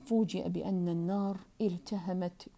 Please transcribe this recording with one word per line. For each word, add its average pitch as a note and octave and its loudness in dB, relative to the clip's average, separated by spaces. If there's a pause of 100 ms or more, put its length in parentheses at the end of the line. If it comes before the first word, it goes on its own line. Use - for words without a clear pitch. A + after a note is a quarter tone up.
فوجئ G3+ 2
بأن F3 0
النار F#3+ 0 (200)
التهمت F3+ -2